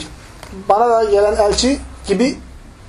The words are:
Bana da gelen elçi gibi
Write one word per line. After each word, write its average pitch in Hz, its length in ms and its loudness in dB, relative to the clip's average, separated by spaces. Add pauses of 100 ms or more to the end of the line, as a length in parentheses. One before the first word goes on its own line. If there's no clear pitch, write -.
(680)
Bana 220 200 4
da 226 140 2
gelen 208 320 2
elçi 220 440 2 (280)
gibi 214 320 0 (500)